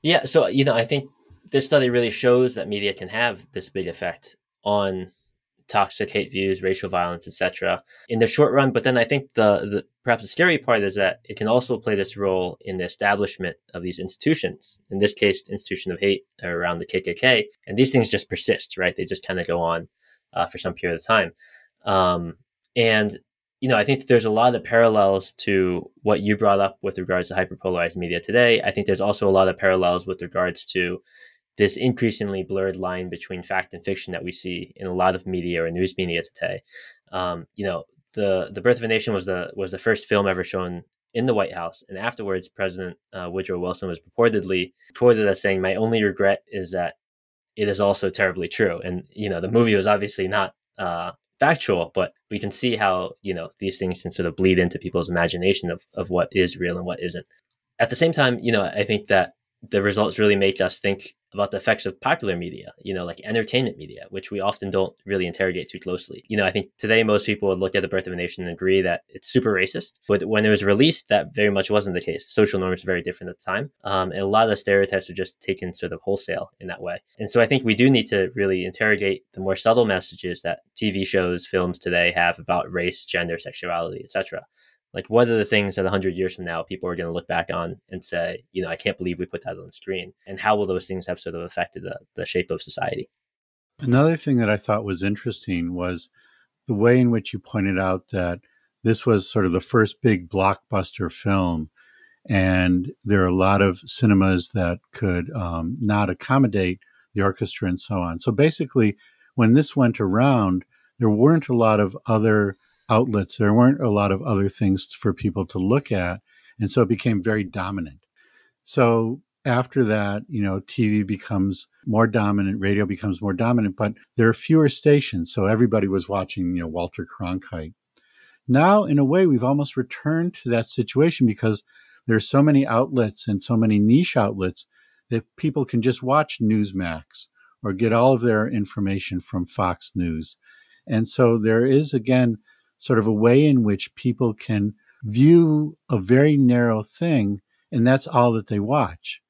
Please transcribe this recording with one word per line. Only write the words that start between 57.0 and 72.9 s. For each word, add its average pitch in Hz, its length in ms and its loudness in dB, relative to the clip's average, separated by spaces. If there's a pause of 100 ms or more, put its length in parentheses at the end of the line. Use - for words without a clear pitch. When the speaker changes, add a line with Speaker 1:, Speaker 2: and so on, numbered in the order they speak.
Speaker 1:
isn't. 87 240 -8 (540)
At 117 100 2
the - 60 -6
same 165 160 2
time, 131 300 2
you 117 100 2
know, 104 120 4
I 104 200 -2
think 104 240 -2
that 92 260 2 (280)
the 101 200 0
results 104 380 0
really 104 180 4
make 98 240 2
us 92 180 -2
think 98 360 -4 (180)
about 101 180 -2
the 101 60 -6
effects 110 280 -2
of 95 160 -8
popular 120 340 -2
media, 85 360 -10 (100)
you 95 120 -8
know, 90 120 -6
like 85 180 -12
entertainment 113 540 -2
media, - 320 -16
which 95 220 -12
we 101 80 -6
often 98 320 -4
don't 95 240 -2 (100)
really 95 220 -2
interrogate 90 420 -4
too 92 100 -16
closely. - 480 -10
You 110 100 -2
know, 101 80 2
I 92 40 2
think 98 280 -4
today 110 260 2
most 104 220 2
people 101 240 0
would 92 100 0
look 95 160 -2
at 98 60 2
The 95 80 -6
Birth 92 180 -2
of 90 60 -8
a - 20 -8
Nation 87 300 -8
and 87 80 -8
agree 95 280 2
that 87 280 -2
it's - 200 -14
super 117 240 2
racist. - 540 -2
But 101 160 2
when 107 220 0
it 107 40 4
was 101 140 4
released, 104 460 2
that 95 260 0
very 104 160 2
much 98 180 0
wasn't 101 240 0
the 87 80 -2
case. - 320 -8
Social 139 260 2
norms 92 240 -4
were 95 40 -8
very 87 160 -2